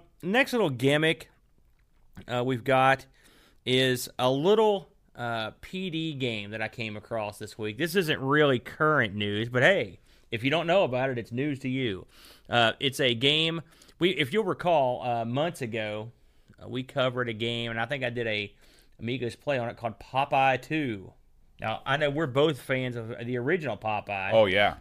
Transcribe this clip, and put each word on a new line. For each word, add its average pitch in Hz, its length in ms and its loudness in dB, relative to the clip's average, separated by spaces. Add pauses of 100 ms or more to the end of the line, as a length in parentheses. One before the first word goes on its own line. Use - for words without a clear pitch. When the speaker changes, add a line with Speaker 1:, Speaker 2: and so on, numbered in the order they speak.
(240)
Speaker 1:
next 240 300 0
little 214 160 2
gimmick, 147 600 2 (960)
uh, 123 200 -2
we've 127 180 -2
got 131 420 4 (600)
is 127 520 2
a 127 140 2
little, 196 580 2 (260)
uh, 113 360 -6 (100)
P 190 280 -8
D 160 240 -4
game 113 380 -6
that 110 100 -8
I 110 60 -4
came 107 300 -8
across 104 420 -6
this - 180 -14
week. 107 200 -6
This 160 180 -2
isn't 156 240 2
really 135 400 4
current 135 560 0
news, 104 320 -2
but 123 160 0
hey, 139 360 2 (300)
if 113 140 -4
you 135 60 0
don't 160 180 0
know 185 160 4
about 127 260 0
it, 127 80 -4
it's 113 140 -8
news 135 280 -4
to 131 100 -6
you. 120 360 -4 (440)
Uh, 117 320 4
it's 135 180 -2
a 127 160 2
game, 156 460 0 (360)
we, 175 120 2
if 143 240 -2
you'll 214 100 2
recall, 147 600 0
uh, 120 200 -2
months 139 380 -4
ago, 110 500 -6 (500)
uh, 95 60 -16
we 123 160 -6
covered 127 460 -2
a 113 40 -4
game, 117 380 -4
and 113 80 -4
I 117 60 -2
think 131 180 -6
I 123 60 -2
did 120 180 -4
a 104 260 -2 (460)
Amigos 120 380 -4
play 143 200 -2
on 117 120 -4
it 110 80 -12
called 117 220 -6
Popeye 135 640 2
two. 127 520 -6 (480)
Now, 110 240 -4
I 135 100 0
know 151 140 2
we're 147 180 -2
both 139 320 2
fans 127 380 -4
of 113 180 -10 (100)
the 123 120 -4
original 135 400 -2
Popeye. 101 560 -4
Speaker 2:
Oh, 110 140 8
yeah. 95 340 4